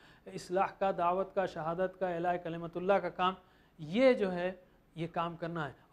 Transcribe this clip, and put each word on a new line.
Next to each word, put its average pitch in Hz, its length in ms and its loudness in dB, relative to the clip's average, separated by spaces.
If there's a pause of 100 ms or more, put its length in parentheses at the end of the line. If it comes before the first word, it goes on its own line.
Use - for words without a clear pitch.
(280)
इस्लाह 185 400 0 (120)
का, 196 140 2
दावत 180 420 2
का, 185 100 2
शहादत 170 540 -2
का, 180 160 -2
इलाह 175 240 0
कलिमतुल्लाह 175 600 0
का 175 120 -2
काम, 185 240 2 (440)
ये 226 340 4
जो 202 160 0
है 180 300 -4 (360)
ये 160 140 -4
काम 170 260 -4
करना 165 300 -6
है। 127 100 -10 (180)